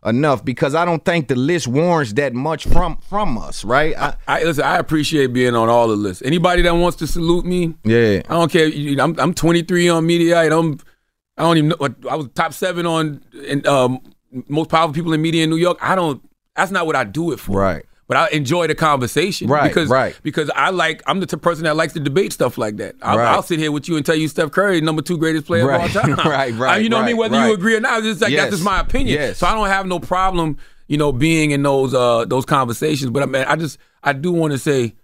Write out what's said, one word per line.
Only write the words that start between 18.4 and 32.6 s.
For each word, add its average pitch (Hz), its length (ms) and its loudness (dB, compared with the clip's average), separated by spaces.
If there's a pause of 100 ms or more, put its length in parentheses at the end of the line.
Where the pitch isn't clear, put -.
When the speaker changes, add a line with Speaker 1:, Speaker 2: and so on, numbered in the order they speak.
Speaker 2:
the 156 80 0
conversation 147 760 -2
Speaker 1:
Right, 143 200 2
Speaker 2:
because, - 200 0
Speaker 1:
right. 127 340 0
Speaker 2:
because 151 320 -4
I 143 140 2
like, 170 380 -2
I'm 175 140 -2
the 185 60 -4
t-, 165 120 -8
person 165 260 -2
that 156 100 2
likes 160 200 -2
to 165 60 -6
debate 151 340 -2
stuff 127 240 -2
like 107 180 -4
that. 101 240 -10
I'll, 120 160 0
Speaker 1:
Right. 117 120 2
Speaker 2:
I'll 175 140 2
sit 165 160 -4
here 156 140 -2
with 147 160 -6
you 165 80 -2
and 147 80 -2
tell 165 100 2
you 156 140 0
Steph 156 220 -2
Curry, 185 320 2
number 156 180 0
two 175 160 -4
greatest 160 300 -2
player 170 200 0
Speaker 1:
Right, 135 220 0
Speaker 2:
of - 80 -2
all - 60 0
time. - 140 2
Speaker 1:
<laughs> 160 140 0
right, 135 240 -2
right, 131 200 2
Speaker 2:
I, - 20 0
you 220 140 0
know 226 60 2
what 220 80 0
I - 20 0
mean? 240 100 0
Speaker 1:
right, 220 40 -2 (100)
Speaker 2:
Whether 226 60 2
you 233 160 2
Speaker 1:
right. - 20 4
Speaker 2:
agree 208 200 0
or 214 60 2
not, 240 200 0
it's 220 60 -4
just 214 140 -4
like, 208 120 2
that's 165 100 2
Speaker 1:
Yes, 214 80 0
Speaker 2:
just 185 120 -4
my 190 180 0
opinion. 254 380 0
Speaker 1:
yes. 135 200 -4
Speaker 2:
So 175 80 0
I 196 80 2
don't 214 140 0
have 196 180 0
no 180 140 -2
problem, 180 580 -2 (280)
you 147 120 -2
know, 147 140 2
being 151 400 2
in 139 100 0
those, 135 320 2
uh, 120 320 2
those 131 180 -2
conversations. 135 680 -2